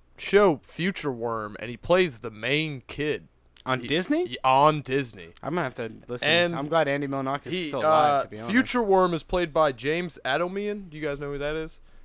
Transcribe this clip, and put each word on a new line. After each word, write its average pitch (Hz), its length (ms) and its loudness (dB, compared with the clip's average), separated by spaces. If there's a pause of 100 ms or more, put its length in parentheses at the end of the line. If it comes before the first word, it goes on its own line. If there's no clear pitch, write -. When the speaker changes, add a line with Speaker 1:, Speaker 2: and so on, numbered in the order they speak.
(160)
Speaker 1:
show 190 460 4
Future 160 500 -4
Worm, 113 480 -4
and 110 120 -8
he 120 40 -10
plays 170 440 2
the 117 100 -10
main 131 560 -4
kid. 139 420 -6 (380)
Speaker 2:
On 127 140 -2
Speaker 1:
He 123 80 -10
Speaker 2:
Disney? 185 400 0
Speaker 1:
he, 123 160 -12
on 143 380 4
Disney. 117 480 -6 (120)
Speaker 2:
I'm 143 140 -6
gonna 175 80 -2
have 127 100 -6
to 113 180 -8 (160)
listen. 123 200 -4
Speaker 1:
And 170 280 2
Speaker 2:
I'm 147 120 -4
glad 156 200 2
Andy 143 200 -2
Milonakis 139 420 -4
Speaker 1:
he, 180 140 -4
Speaker 2:
is 156 60 -6
still 139 100 -4
alive, 151 400 4
Speaker 1:
uh, 127 60 0
Speaker 2:
to - 40 -16
be 107 80 -14
honest. 113 140 -6
Speaker 1:
Future 247 320 2
Worm 185 320 4
is 151 80 -6
played 175 280 -2
by 151 200 4
James 151 520 -4
Adomian. 190 680 -4
Do 151 60 -16
you 151 60 -10
guys 143 160 -4
know 143 120 -6
who 143 80 -6
that 147 160 -4
is? 160 260 -8 (240)